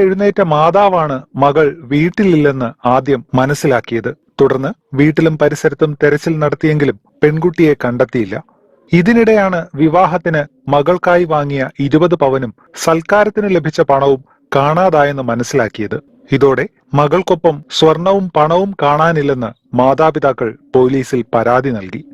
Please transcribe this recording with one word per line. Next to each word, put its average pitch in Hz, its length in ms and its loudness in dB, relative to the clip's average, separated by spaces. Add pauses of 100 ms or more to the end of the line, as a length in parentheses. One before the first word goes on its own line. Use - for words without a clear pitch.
എഴുന്നേറ്റ 196 360 0
മാതാവാണ് 165 760 2 (180)
മകൾ 143 320 2 (240)
വീട്ടിലില്ലെന്ന് 147 760 0 (180)
ആദ്യം 131 340 0 (140)
മനസ്സിലാക്കിയത്. 131 760 -2 (300)
തുടർന്ന് 135 300 0 (220)
വീട്ടിലും 156 440 2
പരിസരത്തും 151 540 0 (120)
തെരച്ചിൽ 151 360 0
നടത്തിയെങ്കിലും 147 580 -2 (260)
പെൺകുട്ടിയെ 160 500 0
കണ്ടെത്തിയില്ല. 120 640 -2 (560)
ഇതിനിടെയാണ് 202 680 2 (160)
വിവാഹത്തിന് 165 640 0 (320)
മകൾക്കായി 175 600 2
വാങ്ങിയ 143 300 -4 (160)
ഇരുപത് 156 360 2
പവനും 131 360 -2 (320)
സൽക്കാരത്തിന് 202 720 0
ലഭിച്ച 156 260 -2
പണവും 139 400 2 (340)
കാണാതായെന്ന് 147 680 2
മനസ്സിലാക്കിയത്. 113 760 -4 (340)
ഇതോടെ 135 340 2 (280)
മകൾക്കൊപ്പം 165 600 0 (220)
സ്വർണവും 175 480 2 (100)
പണവും 170 360 0 (100)
കാണാനില്ലെന്ന് 143 680 0 (280)
മാതാപിതാക്കൾ 135 720 0 (260)
പോലീസിൽ 127 460 0 (120)
പരാതി 123 360 0
നൽകി. 104 320 -10 (120)